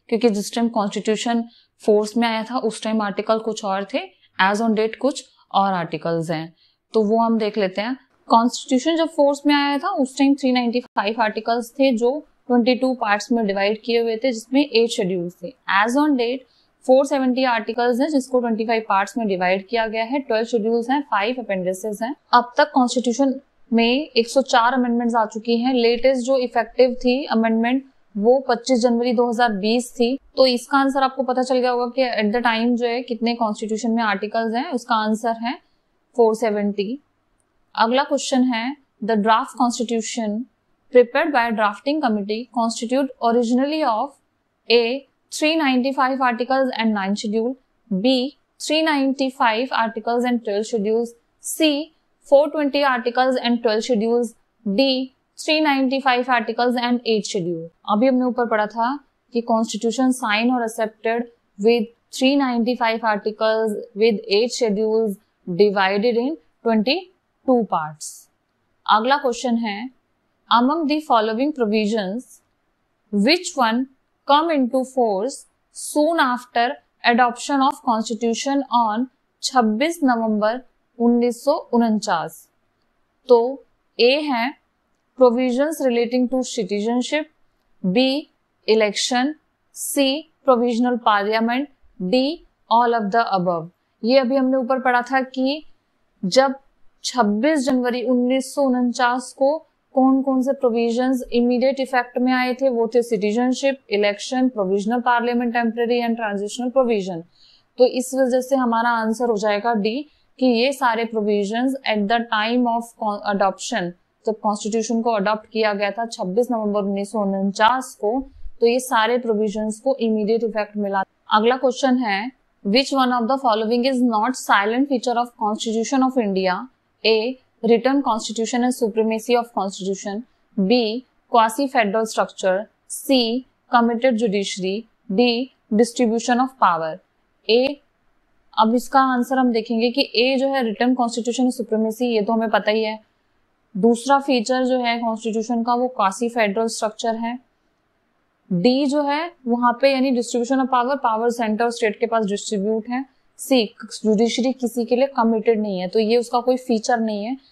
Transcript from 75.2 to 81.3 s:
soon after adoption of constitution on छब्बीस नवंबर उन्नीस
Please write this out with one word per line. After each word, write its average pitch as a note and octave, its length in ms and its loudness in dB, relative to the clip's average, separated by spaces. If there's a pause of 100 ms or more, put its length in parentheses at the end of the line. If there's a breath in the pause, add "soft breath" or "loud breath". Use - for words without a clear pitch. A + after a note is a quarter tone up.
soon D#4 260 2
after B3 500 0 (420)
adoption B3 500 0
of C#4 100 2 (180)
constitution A3+ 720 -2 (220)
on A3 220 -2 (360)
छब्बीस C4 640 0
नवंबर A3+ 560 0 (380)
उन्नीस A#3+ 460 2